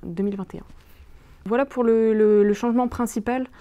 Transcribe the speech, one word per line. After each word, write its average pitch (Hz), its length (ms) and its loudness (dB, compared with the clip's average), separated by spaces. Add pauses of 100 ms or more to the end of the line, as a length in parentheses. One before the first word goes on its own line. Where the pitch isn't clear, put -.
deux 175 200 -8
mille 202 120 -4
vingt 190 180 -12
et 165 60 -14
un. - 60 -18 (800)
Voilà 240 200 0
pour 254 180 -4
le, 226 300 4
le, 214 300 4
le 208 100 2
changement 240 340 0
principal, 240 600 -4 (140)